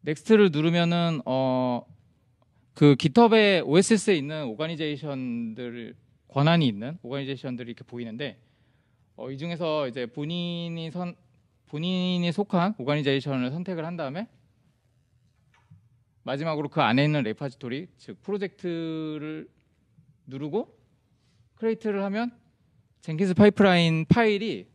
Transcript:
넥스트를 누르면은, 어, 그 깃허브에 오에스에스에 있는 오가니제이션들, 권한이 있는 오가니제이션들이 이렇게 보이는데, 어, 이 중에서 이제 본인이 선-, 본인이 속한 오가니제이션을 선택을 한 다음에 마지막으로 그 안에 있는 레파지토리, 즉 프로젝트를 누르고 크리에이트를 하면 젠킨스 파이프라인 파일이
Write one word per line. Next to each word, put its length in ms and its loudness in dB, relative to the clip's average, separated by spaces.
넥스트를 460 4
누르면은, 720 0
어, 600 0
그 220 6
깃허브에 680 4
오에스에스에 540 4
있는 300 -4
오가니제이션들, 1500 -8
권한이 400 4
있는 360 -6
오가니제이션들이 680 -8
이렇게 160 -14
보이는데, 520 -10
어, 160 -12
이 60 -12
중에서 500 -4
이제 180 -6
본인이 880 -8
선-, 240 -8
본인이 640 -2
속한 480 0
오가니제이션을 720 -2
선택을 340 -8
한 100 -8
다음에 320 -8
마지막으로 460 -4
그 120 0
안에 240 4
있는 180 2
레파지토리, 640 -8
즉 260 -18
프로젝트를 1200 -8
누르고 500 -8
크리에이트를 480 -2
하면 280 -4
젠킨스 340 0
파이프라인 680 6
파일이 680 2